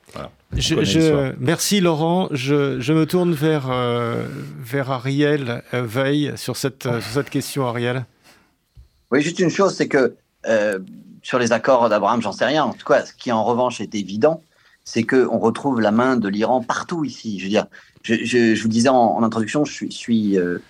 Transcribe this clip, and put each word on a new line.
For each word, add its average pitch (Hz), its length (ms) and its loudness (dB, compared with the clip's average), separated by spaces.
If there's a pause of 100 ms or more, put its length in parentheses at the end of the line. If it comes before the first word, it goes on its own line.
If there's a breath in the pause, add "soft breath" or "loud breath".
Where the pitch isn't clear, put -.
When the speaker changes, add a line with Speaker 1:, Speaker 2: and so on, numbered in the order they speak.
(140)
Speaker 1:
voilà. 71 160 -12 (240)
On - 40 -2
Speaker 2:
Je, 120 160 0
Speaker 1:
connaît 151 120 2
Speaker 2:
je, 98 120 2
Speaker 1:
l'histoire. 147 400 2
Speaker 2:
merci 160 420 0
Laurent. 170 500 2
Je, 139 500 0
je 123 140 0
me 160 100 4
tourne 175 300 2
vers, 147 360 0
euh, 120 560 -2 (320)
vers 131 320 -4
Ariel, 135 720 0 (120)
euh, 123 80 0
Veil 135 540 0
sur - 200 -8
cette, - 300 -4
euh, 120 160 -2
sur 104 80 -10
cette 135 180 -2
question, 135 380 -4
Ariel. 120 400 -2 (1040 soft breath)
Speaker 3:
Oui, 135 100 2
juste 165 180 -2
une 175 120 2
chose, 190 240 2
c'est 131 140 -2
que, 123 260 2 (320)
euh, 104 320 2 (440)
sur - 160 -2
les 120 140 2
accords 120 360 4
d'Abraham, 104 340 2
j'en 95 100 -4
sais - 120 -4
rien. 143 200 2
En 107 80 -2
tout - 140 -14
cas, - 180 4
ce - 80 -18
qui - 200 -6
en 110 120 2
revanche 120 360 0
est 107 140 -8
évident, 110 480 0 (420 soft breath)
c'est - 180 -2
qu'on 120 360 2
retrouve 113 420 0
la 104 100 4
main 123 260 2
de 101 120 0
l'Iran 113 340 0
partout 165 420 -4
ici. 110 340 -8
Je 92 60 -8
veux 98 60 -4
dire, 104 160 2 (360 loud breath)
je, 113 120 -2 (100)
je, 117 300 4
je 101 80 -2
vous 113 60 0
le 110 40 0
disais 117 160 4
en, 131 80 6
en 113 280 4
introduction, 113 400 -2
je 139 80 -6
suis... - 200 -8
suis, 107 460 0
euh, 90 200 -2 (120)